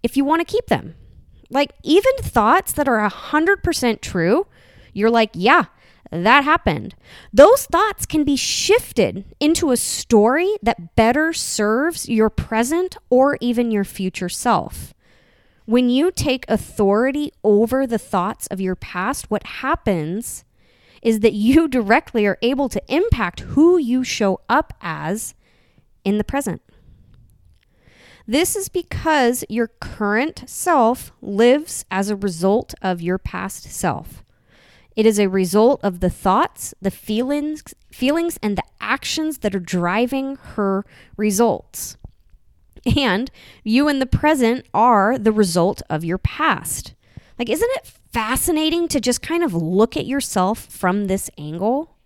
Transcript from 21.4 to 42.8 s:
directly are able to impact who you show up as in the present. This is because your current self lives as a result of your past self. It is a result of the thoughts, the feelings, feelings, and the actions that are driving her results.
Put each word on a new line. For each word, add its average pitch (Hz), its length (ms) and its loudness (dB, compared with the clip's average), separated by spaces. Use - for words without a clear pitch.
directly 226 580 0
are 196 160 0
able 262 260 0
to 196 200 -6
impact 269 520 -2
who 349 380 4
you 254 240 0
show 196 460 -2
up 277 320 0
as 160 540 -8
in 202 140 0
the 214 60 -2
present. 269 360 -4
This 285 300 0
is 392 120 -6
because 277 800 0
your 226 200 -2
current 220 800 -4
self 254 680 0
lives 240 680 2
as 196 220 -4
a 208 60 -2
result 196 680 -2
of 180 180 -2
your 180 180 -4
past - 520 -10
self. - 540 -6
It 220 100 4
is 208 140 4
a 196 80 4
result 196 560 2
of 180 160 -2
the 180 100 0
thoughts, - 720 -2
the 190 80 -2
feelings, 285 720 -4
feelings, 330 500 -2
and 202 160 -2
the - 60 -8
actions 277 580 -6
that 196 160 -4
are 190 60 -4
driving 233 760 -4
her 196 480 -4
results. 208 800 -2